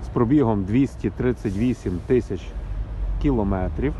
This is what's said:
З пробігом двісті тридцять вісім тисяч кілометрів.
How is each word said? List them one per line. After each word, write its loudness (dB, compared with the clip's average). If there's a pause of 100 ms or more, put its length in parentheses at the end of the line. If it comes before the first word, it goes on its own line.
З -8
пробігом 4
двісті 2
тридцять -2
вісім -2
тисяч 2 (800)
кілометрів. 0